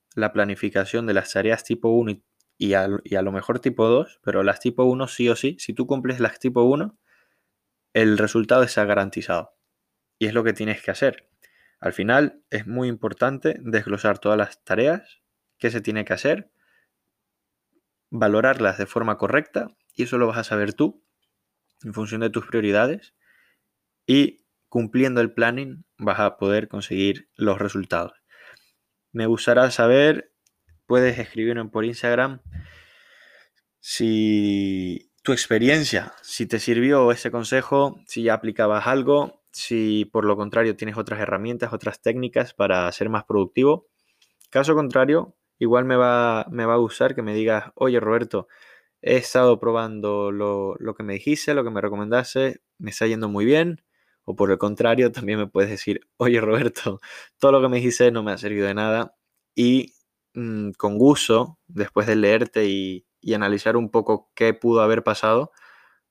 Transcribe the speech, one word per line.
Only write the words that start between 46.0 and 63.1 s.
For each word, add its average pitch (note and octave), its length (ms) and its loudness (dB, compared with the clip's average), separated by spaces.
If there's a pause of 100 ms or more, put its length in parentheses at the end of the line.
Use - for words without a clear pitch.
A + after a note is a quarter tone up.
me A#2 160 -4
va A#2 80 2
a A#2+ 40 2
gustar B2 360 0
que B2 80 -6
me G#2+ 140 -6
digas, A2 400 -2
"Oye, C3 240 2
Roberto, A2 480 -2 (540)
he B2+ 160 2
estado B2 420 4
probando G#2+ 720 -2
lo, G2+ 480 -4
lo A2 160 -8
que - 80 -12
me G2+ 100 -8
dijiste, D3 400 -2
lo C#3 100 0
que A#2 60 -6
me G#2 120 -6
recomendaste, A2+ 800 -2 (180)
me G#2+ 120 -12
está - 140 -4
yendo A2 240 -2
muy G2+ 160 -2
bien". D#3+ 380 2 (420)
O G2 100 -8
por G2 160 2
el F#2 60 2
contrario, A#2 540 2
también G#2+ 280 -4
me G#2 80 -4
puedes G2 220 0
decir, G2+ 320 -6 (160)
"Oye, A#2+ 240 2
Roberto, A2 580 -2 (400)
todo C#3 120 6
lo C3+ 100 8
que C3 80 4
me B2 80 0
dijiste B2 340 4
no A2+ 120 -2
me G#2+ 80 -4
ha F#2+ 60 -4
servido G#2 300 -2
de G2 60 -2
nada". A2 420 -2 (400)
Y, B2 380 2 (400)
mm, A2 440 -8
con G#2 200 -2
gusto, B2+ 720 4
después G#2 400 -4
de A2 80 2
leerte A2 520 2
y, F#2+ 380 -6 (160)